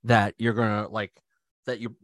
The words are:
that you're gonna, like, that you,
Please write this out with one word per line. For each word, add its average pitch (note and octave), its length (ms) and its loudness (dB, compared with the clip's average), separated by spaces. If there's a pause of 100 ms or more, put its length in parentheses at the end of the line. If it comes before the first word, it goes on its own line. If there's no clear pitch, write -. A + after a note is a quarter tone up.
that A2 340 4
you're A#2 140 0
gonna, G#2+ 360 -2
like, G#2 240 -6 (540)
that A#2+ 140 -6
you, A2+ 240 -10